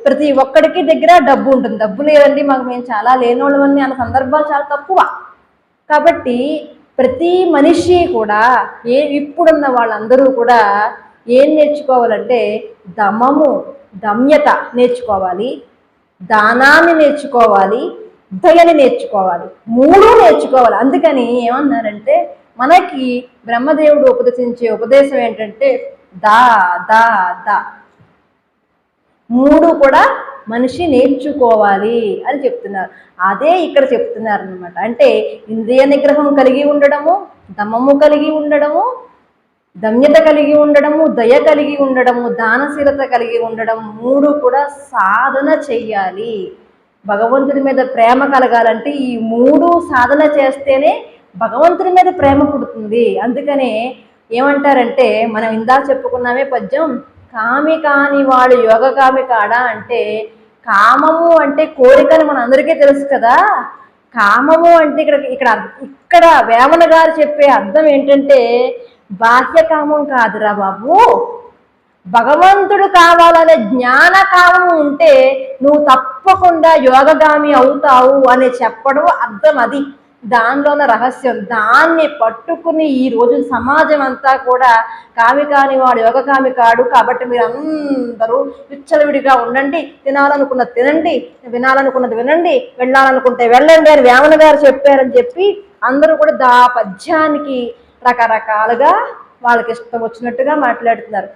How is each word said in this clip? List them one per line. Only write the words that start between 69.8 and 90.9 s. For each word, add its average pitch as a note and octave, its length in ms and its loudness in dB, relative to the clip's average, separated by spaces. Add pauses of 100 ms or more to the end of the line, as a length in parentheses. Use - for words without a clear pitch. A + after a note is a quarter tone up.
కాదురా A3 480 -2
బాబు, G3+ 420 -4 (1120)
భగవంతుడు F4+ 800 2
కావాలనే E4+ 720 4
జ్ఞానకామం F4 1200 2
ఉంటే C#4 600 2 (220)
నువ్వు D4 220 2
తప్పకుండా E4+ 880 2
యోగగామి D4 800 4
అవుతావు C4+ 800 2
అని B3+ 160 2
చెప్పడం B3+ 560 -4
అర్థం C#4 560 0
అది. C4 220 -2 (460)
దానిలో B3 460 -2
ఉన్న D4 120 -2
రహస్యం. B3 600 -4
దాన్ని C#4 640 0 (140)
పట్టుకుని D#4 640 -4
ఈ C4 240 -2
రోజు A#3+ 340 0
సమాజం C#4+ 600 -2
అంతా C4 340 -2
కూడా B3 480 0 (340)
కామి B3+ 260 2
కాని C#4 320 0
వాడు B3+ 240 0
యోగకామి C4 500 0
కాడు, A#3 320 2
కాబట్టి A#3+ 420 0
మీరు A#3+ 200 -2
అందరూ B3+ 1080 -6 (200)
విచ్చలవిడిగా C#4+ 640 0
ఉండండి, C4+ 600 -4 (100)
తినాలనుకున్నది C#4 640 -2
తినండి, D4 600 -2 (140)